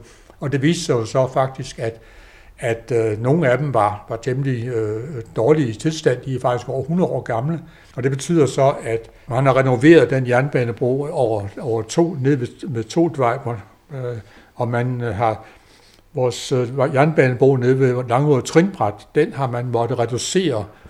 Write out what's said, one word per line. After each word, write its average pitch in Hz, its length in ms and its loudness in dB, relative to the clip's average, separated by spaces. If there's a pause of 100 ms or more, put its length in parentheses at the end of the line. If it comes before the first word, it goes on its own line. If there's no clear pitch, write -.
(400)
Og 143 120 -8
det 139 100 -2
viste 170 240 0
sig 147 80 0
jo 117 120 0
så 131 280 0
faktisk, 131 460 -4
at, 117 220 -6 (580)
at, 117 360 -4
øh, 110 260 0
nogle 135 300 2
af 120 60 2
dem 143 160 -2
var, 104 360 0
var 123 60 -6
temmelig, 127 520 -4
øh, 110 340 -4 (340)
dårlige 139 320 2
i 110 60 -4
tilstand. 143 520 -2
De 135 100 -4
er 120 40 -4
faktisk 123 300 -2
over 131 140 -4
hundrede 165 260 0
år 135 120 -4
gamle. 131 380 -4 (360)
Og 127 80 -6
det 135 80 0
betyder 147 340 2
så, 139 280 2 (100)
at 113 260 -4 (180)
man 131 180 0
har 127 120 4
renoveret 131 520 6
den 131 180 0
jernbanebro 127 840 0
over, 113 360 -2 (140)
over 113 200 -2
to, 165 380 0
ned 135 160 2
ved, 123 120 -4 (200)
ved 117 160 -4
Toltvej, 139 540 0
hvor, 117 200 -8 (360)
øh, 123 240 -8 (380)
og 123 120 -2
man, 120 340 -2
øh, 117 140 -4
har 110 300 0 (680)
vores, 127 380 -2
øh, 123 160 0 (260)
jernbanebro 135 640 4
nede 127 240 2
ved 127 300 2
Langerød 135 320 2
Trinbræt, 165 520 2 (220)
den 156 180 0
har 135 140 -4
man 120 180 -6
måttet 117 340 -2
reducere 120 640 -2 (240)